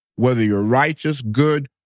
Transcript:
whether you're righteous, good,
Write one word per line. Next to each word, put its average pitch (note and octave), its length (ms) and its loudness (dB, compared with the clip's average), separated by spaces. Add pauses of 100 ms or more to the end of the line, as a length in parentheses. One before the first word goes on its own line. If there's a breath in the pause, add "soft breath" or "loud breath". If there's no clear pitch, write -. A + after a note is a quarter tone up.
(160)
whether A#2+ 260 2
you're G#2 200 2
righteous, C#3+ 600 -2
good, C#3+ 460 0 (180)